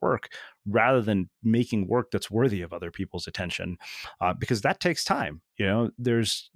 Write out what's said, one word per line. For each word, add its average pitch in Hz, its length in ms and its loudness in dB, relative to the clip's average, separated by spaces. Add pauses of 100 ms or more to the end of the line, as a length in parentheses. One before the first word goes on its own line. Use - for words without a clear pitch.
work - 260 0 (380)
rather 113 340 4
than 101 280 0 (140)
making 113 440 2
work 117 240 0
that's - 200 -2
worthy 110 320 2
of 85 100 -10
other 85 180 -8
people's 90 360 -6
attention, 90 500 -6 (440)
uh, 90 140 2
because 107 280 0
that 139 180 0
takes 175 240 0
time. - 360 -2 (160)
You 104 100 2
know, 110 320 4
there's 117 580 0